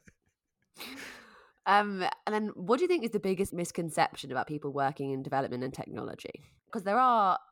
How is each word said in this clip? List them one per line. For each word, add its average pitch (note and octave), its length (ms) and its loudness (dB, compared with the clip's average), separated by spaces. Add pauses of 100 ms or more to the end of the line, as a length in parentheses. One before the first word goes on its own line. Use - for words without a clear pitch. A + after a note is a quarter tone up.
(1700)
Um, G3+ 380 4 (220)
and G#3 80 0
then G#3+ 140 0
what G3 280 2
do E4+ 60 4
you F4+ 40 2
think E4+ 160 2
is A#3 60 0
the G#3+ 100 0
biggest F#3+ 320 0
misconception E3+ 800 -2
about B2+ 140 -2
people D3 260 -6
working C#3 400 -2
in C3+ 120 -4
development C3+ 400 -2
and C3 100 -6
technology? - 720 -10 (280)
'Cause A3 120 -6
there G3+ 160 2
are, A3+ 400 4 (120)